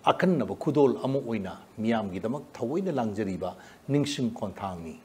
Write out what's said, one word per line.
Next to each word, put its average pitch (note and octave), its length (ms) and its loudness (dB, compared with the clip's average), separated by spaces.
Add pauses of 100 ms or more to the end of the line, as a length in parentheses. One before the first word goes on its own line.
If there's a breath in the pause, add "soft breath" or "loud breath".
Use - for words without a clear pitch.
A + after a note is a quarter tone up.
ꯑꯈꯟꯅꯕ D3 500 4
ꯈꯨꯗꯣꯜ C#3 480 4
ꯑꯃ C3+ 160 0
ꯑꯣꯏꯅ G2+ 400 -4 (200)
ꯃꯤꯌꯥꯝꯒꯤꯗꯃꯛ A2 640 0 (100)
ꯊꯑꯣꯏꯅ E3+ 400 -2
ꯂꯥꯡꯖꯔꯤꯕ G2 640 -2 (320 loud breath)
ꯅꯤꯡꯁꯤꯡ C#3 420 2
ꯈꯣꯟꯊꯥꯡꯅꯤ꯫ F#2 760 -8